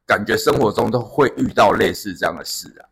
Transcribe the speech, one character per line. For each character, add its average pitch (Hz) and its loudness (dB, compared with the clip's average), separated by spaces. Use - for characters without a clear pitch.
感 101 2
觉 - 0
生 - 2
活 110 2
中 - 0
都 117 -2
会 131 0
遇 120 -2
到 107 4
类 87 0
似 95 -10
这 - -6
样 82 -4
的 - -14
事 - -10
啊。 - -20